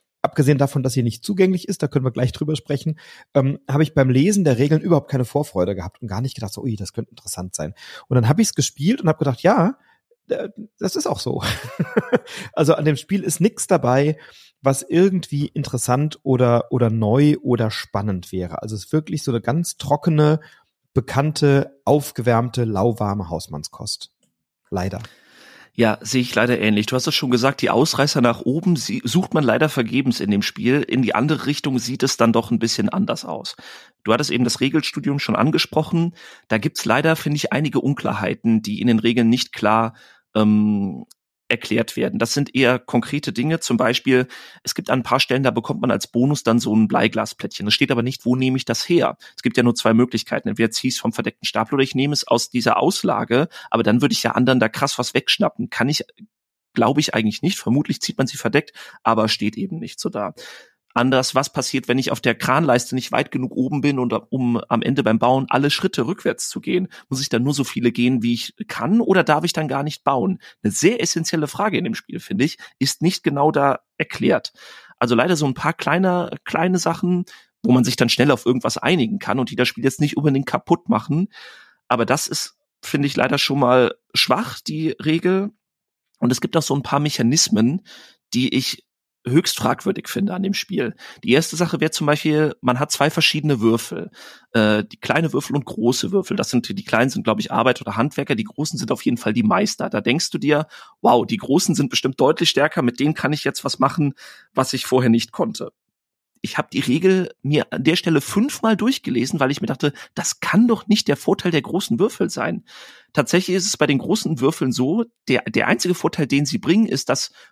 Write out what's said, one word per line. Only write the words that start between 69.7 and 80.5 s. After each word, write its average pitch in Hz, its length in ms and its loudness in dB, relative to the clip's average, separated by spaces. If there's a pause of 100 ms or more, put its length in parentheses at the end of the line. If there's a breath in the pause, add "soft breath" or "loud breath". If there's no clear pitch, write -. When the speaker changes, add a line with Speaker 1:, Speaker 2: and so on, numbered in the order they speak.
Speaker 2:
nicht 147 220 -6
bauen? 135 340 0 (240 loud breath)
Eine - 80 0
sehr 214 300 2
essentielle 160 480 -2
Frage 202 300 -2
in 185 60 -2
dem 113 100 -4
Spiel, - 260 -12
finde 107 240 -2
ich, - 140 -2 (200 loud breath)
ist - 220 -4
nicht 175 220 0
genau 147 280 2
da 139 300 0 (160)
erklärt. - 560 -2 (460 loud breath)
Also 120 160 2
leider 143 220 4
so 147 100 0
ein 131 80 0
paar 151 180 -2
kleine, 180 720 0
kleine 180 340 0
Sachen, 175 460 0 (380 loud breath)
wo 170 100 2
man 127 120 6
sich 123 120 -2
dann 117 140 4
schnell - 200 4
auf 123 140 2
irgendwas - 320 0
einigen 127 420 0
kann 120 200 -2
und 127 120 -2
die 120 60 -12
das 123 120 2
Spiel 117 160 -6
jetzt - 160 0
nicht 147 180 0
unbedingt 139 280 2
kaputt - 440 0